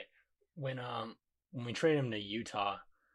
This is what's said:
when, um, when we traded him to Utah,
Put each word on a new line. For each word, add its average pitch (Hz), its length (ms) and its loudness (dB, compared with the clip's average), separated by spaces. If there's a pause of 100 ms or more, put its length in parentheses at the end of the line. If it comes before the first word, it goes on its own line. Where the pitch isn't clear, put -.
(540)
when, 135 240 -4
um, 120 380 -4 (360)
when 120 120 -4
we 120 80 -2
traded 156 320 6
him 120 80 0
to 107 60 -2
Utah, 101 580 -2 (380)